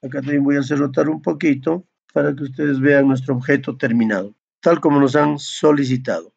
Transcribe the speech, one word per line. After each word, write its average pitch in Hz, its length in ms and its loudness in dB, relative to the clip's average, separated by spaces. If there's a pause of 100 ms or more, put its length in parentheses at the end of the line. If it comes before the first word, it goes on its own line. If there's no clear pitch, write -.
Acá 135 180 -8
también 143 240 0
voy 143 120 2
a 143 40 0
hacer 139 180 -2
rotar 147 300 0
un 156 120 -4
poquito 160 640 -2 (300)
para 147 200 0
que 139 100 -10
ustedes 139 360 -4
vean 139 280 4
nuestro 131 260 0
objeto 139 420 -2
terminado, 110 580 -2 (260)
tal 170 200 2
como 143 180 4
nos 139 160 2
han 147 240 2
solicitado. 127 1000 -2